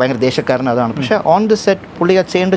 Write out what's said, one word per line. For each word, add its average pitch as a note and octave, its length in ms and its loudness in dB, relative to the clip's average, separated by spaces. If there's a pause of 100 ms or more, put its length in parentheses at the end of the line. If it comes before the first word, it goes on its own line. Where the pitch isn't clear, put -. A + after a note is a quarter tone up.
ഭയങ്കര B2+ 240 0
ദേഷ്യക്കാരൻ C3 480 0
അതാണ്. A#2+ 240 0
പക്ഷേ C3+ 180 -2 (180)
on G3+ 180 2
the G#3+ 120 4
set F#3+ 160 0 (180)
പുള്ളി F3+ 220 2
ആ F3+ 40 2 (100)
ചെയ്യേണ്ട F#3 240 0